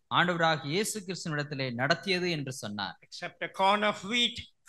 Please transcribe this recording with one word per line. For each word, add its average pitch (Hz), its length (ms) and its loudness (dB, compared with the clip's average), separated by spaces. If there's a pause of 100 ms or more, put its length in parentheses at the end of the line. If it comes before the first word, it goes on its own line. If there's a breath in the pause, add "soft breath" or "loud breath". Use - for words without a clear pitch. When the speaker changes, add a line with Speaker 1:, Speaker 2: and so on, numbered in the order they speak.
(160)
Speaker 1:
ஆண்டவராகிய 160 500 4
இயேசு 196 420 -2
கிறிஸ்துவினிடத்திலே 147 680 -4
நடத்தியது 175 580 2
என்று 139 220 -4
சொன்னார். - 480 -6
Speaker 2:
"Except - 420 -12
a 165 80 -6
corn 202 320 4
of 208 180 2
wheat 233 340 0 (340)